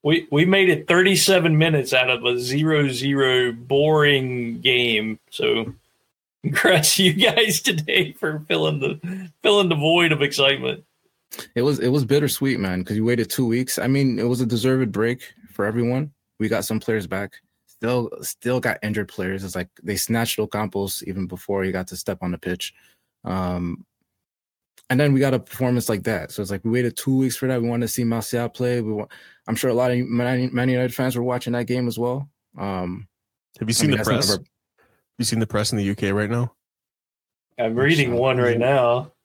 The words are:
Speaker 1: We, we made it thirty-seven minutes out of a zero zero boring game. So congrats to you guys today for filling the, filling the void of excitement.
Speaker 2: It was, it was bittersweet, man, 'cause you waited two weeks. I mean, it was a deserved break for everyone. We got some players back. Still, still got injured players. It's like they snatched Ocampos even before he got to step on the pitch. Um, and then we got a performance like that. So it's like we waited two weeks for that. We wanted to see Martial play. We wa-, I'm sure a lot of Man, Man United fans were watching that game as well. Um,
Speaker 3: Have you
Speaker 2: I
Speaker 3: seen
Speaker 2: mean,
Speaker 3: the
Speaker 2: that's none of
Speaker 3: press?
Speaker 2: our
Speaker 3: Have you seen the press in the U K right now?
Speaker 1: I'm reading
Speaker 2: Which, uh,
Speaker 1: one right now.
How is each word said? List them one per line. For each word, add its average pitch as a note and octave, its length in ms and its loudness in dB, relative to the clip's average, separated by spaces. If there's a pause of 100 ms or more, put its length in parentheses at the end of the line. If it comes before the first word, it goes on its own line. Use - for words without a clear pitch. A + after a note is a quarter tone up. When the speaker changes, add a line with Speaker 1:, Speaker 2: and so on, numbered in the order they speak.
Speaker 1:
We, D#3+ 280 2
we D3+ 140 4
made F#3+ 240 4
it - 180 0
thirty-seven F3+ 680 4
minutes D#3 360 2
out B2+ 160 2
of A#2+ 160 -2
a B2 140 2
zero C#3+ 500 0
zero C3 600 2
boring C3 1080 2
game. A#2 580 2 (120)
So A2+ 420 -2 (680)
congrats D#3 540 2
to G3 60 2
you F3+ 100 4
guys A3 480 2
today D#3+ 520 0
for D#3 340 -4
filling D#3 320 0
the, E3+ 500 -6 (120)
filling G3+ 280 4
the E3 60 2
void D#3+ 360 4
of C#3+ 100 0
excitement. C#3 600 0 (720)
Speaker 2:
It A#2+ 80 0
was, C3+ 160 2
it B2 100 2
was C#3 160 2
bittersweet, C3+ 540 2
man, F#2 240 -2
'cause G#2 120 -4
you A2 100 0
waited A#2 240 0
two C3 160 0
weeks. A#2+ 320 -2
I A2 100 -2
mean, C3+ 320 2
it G#2 80 0
was B2 140 0
a B2+ 40 0
deserved B2 460 0
break A2+ 420 -2 (180)
for G2+ 140 -2
everyone. A#2+ 460 -2 (280)
We A2 100 0
got A2+ 160 0
some A2 140 -2
players A2 280 -2
back. G2 300 -8 (300)
Still, A#2+ 420 -4 (120)
still - 380 -4
got A#2 240 -2
injured G#2+ 260 -4
players. F#2+ 340 -6
It's F#2 120 -12
like F2+ 140 -6 (140)
they G2 140 -4
snatched A2+ 420 -2
Ocampos G2+ 640 -4
even F#2 240 -6
before F#2+ 360 -4
he F#2+ 80 -2
got F#2 160 -4
to F#2 100 -14
step F#2+ 240 -6
on F2+ 100 -4
the F2 60 -6
pitch. - 360 -6 (520)
Um, F2+ 600 -4 (1040)
and B2+ 100 2
then D3 140 4
we C3+ 60 4
got C3+ 140 4
a B2 60 0
performance B2 500 -2
like G#2 140 -2
that. - 280 -2
So - 100 -8
it's F#2+ 100 -6
like G2 120 -6
we A2+ 80 -2
waited A#2+ 240 0
two C3+ 220 -2
weeks C3 180 0
for C3+ 120 -4
that. B2+ 140 0
We A#2 60 -2
wanted A#2+ 200 -2
to A2 60 -6
see B2+ 100 -2
Martial A#2 460 -2
play. B2 320 -2
We A2 120 -4
wa-, G#2 140 -6 (400)
I'm A2+ 80 -2
sure B2+ 140 0
a A#2+ 40 2
lot B2 180 2
of B2 60 0 (100)
Man, B2 460 0
Man B2+ 160 0
United B2+ 240 0
fans B2+ 220 -2
were A#2+ 80 -2
watching B2 300 -2
that A#2+ 120 -2
game B2 220 -2
as A2 100 -6
well. B2 320 -4 (280)
Um, F#2+ 500 -6 (520)
Speaker 3:
Have A2 80 -4
you A#2 60 -2
Speaker 2:
I - 0 -
Speaker 3:
seen D3+ 160 2
Speaker 2:
mean, - 20 2
Speaker 3:
the B2+ 60 2
Speaker 2:
that's G#2+ 120 0
none A#2+ 100 2
of - 60 0
Speaker 3:
press? - 60 2
Speaker 2:
our G2 60 0
Speaker 3:
Have - 80 -10 (720)
you A#2 80 -4
seen A2+ 140 0
the G#2+ 80 0
press G#2 240 -2
in A2 60 -2
the G2+ 80 0
U G2 100 0
K G2 160 -2
right G#2 180 0
now? A#2+ 240 -4 (1040)
Speaker 1:
I'm A2+ 180 -2
reading C#3 360 2
Speaker 2:
Which, A#2+ 80 0
uh, - 20 2
Speaker 1:
one C3 160 2
right A#2+ 220 2
now. B2+ 520 2 (140)